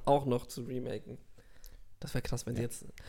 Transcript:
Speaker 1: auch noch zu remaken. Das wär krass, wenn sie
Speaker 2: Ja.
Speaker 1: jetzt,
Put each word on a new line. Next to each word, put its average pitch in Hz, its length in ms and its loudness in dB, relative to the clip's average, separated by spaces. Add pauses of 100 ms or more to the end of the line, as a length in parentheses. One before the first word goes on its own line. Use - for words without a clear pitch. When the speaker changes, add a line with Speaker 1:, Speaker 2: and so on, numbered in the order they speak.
Speaker 1:
auch 139 180 8
noch 123 220 4
zu - 160 -6
remaken. 117 560 -4 (840)
Das - 140 -4
wär - 80 4
krass, - 240 0
wenn 123 100 0
sie - 60 2
Speaker 2:
Ja. - 60 2
Speaker 1:
jetzt, - 180 -8 (220)